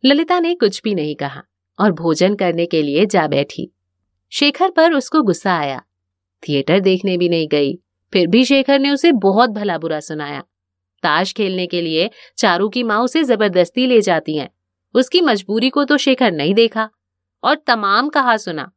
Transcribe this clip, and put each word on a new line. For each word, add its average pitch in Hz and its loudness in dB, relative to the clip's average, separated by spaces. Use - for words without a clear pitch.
ललिता 330 -6
ने 339 -6
कुछ 208 -6
भी 214 -6
नहीं 151 -8
कहा 139 -12
और 202 0
भोजन 165 -2
करने 170 -2
के 170 -2
लिए 147 0
जा 175 0
बैठी। 143 -4
शेखर 285 0
पर 339 4
उसको 302 0
गुस्सा 190 0
आया। 139 -6
थिएटर 147 0
देखने 190 0
भी 175 0
नहीं 165 0
गई, 147 0
फिर 180 2
भी 220 4
शेखर 269 2
ने 277 0
उसे 285 2
बहुत 214 4
भला 202 -4
बुरा 156 -4
सुनाया। 147 -8
ताश 170 0
खेलने 185 -4
के 175 -4
लिए 165 -2
चारू 190 2
की 247 -4
माँ 214 0
उसे 254 0
जबरदस्ती 208 2
ले 240 4
जाती 160 -2
हैं। 139 -6
उसकी 262 2
मजबूरी 220 0
को 285 0
तो 285 2
शेखर 254 2
नहीं 160 0
देखा 220 2
और 277 2
तमाम 220 2
कहा 254 2
सुना। 160 -8